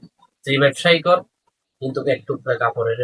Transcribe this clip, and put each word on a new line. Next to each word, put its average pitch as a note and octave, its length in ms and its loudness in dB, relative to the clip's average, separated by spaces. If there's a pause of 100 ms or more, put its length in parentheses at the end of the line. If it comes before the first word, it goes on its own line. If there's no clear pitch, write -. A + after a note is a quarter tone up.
(440)
যে C3+ 80 -4 (120)
ব্যবসায়ী E3 420 2
কর, F3+ 120 4 (640)
কিন্তু C3+ 180 -6 (120)
এক - 140 -4
টুকরা B2+ 360 -4
কাপড়ের A#2 420 -2